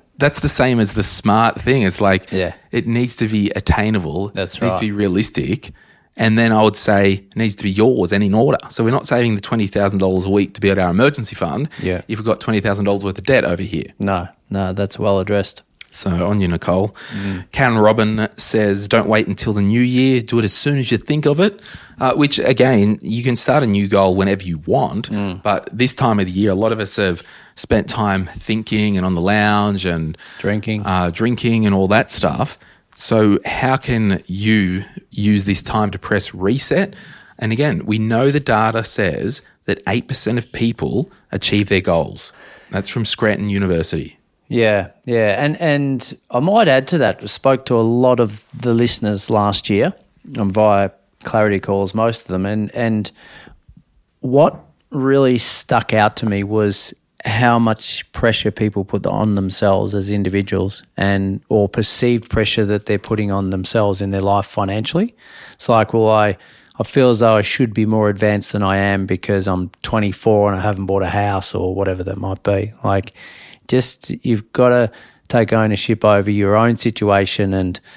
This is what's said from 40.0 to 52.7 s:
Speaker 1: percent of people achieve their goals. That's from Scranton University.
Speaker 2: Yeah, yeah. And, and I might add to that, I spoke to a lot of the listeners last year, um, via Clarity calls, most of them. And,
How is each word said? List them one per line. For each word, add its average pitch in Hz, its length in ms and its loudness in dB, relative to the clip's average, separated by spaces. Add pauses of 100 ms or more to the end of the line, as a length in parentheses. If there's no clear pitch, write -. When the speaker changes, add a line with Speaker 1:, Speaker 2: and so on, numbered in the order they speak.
Speaker 1:
percent 120 320 -2
of - 140 -8
people 117 580 -2 (220)
achieve 104 360 0
their 95 120 2
goals. 82 520 -2 (380)
That's 196 180 -4
from 120 160 -4
Scranton 104 440 0
University. 87 680 -2 (340)
Speaker 2:
Yeah, 107 380 2 (140)
yeah. 110 400 2
And, 151 160 -2
and 143 580 -2 (140)
I 123 80 0
might 202 260 4
add 135 220 4
to 175 100 0
that, 113 240 0
I 104 40 -10
spoke 131 400 0
to 123 100 2
a 113 100 4
lot 123 320 4
of 107 340 -2
the 120 220 0
listeners 113 560 0
last 104 400 0
year, 113 240 0 (420)
um, 107 140 -2
via 101 400 2 (320)
Clarity 107 380 0
calls, 98 340 -2
most 113 280 -2
of - 40 -20
them. 92 200 -4
And, 104 280 -4